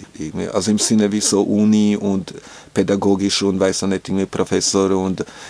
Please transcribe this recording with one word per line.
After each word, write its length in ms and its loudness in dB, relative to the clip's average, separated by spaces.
Irgendwie. 300 -6
Also 220 -2
im 80 2
Sinne 340 2
wie 80 0
so 220 2
Uni 520 4
und 380 -4
pädagogisch 720 0
und 180 0
weiß 220 0
auch 60 -2
nicht, 200 -4
irgendwie 180 -2
Professor 680 0
und 300 -2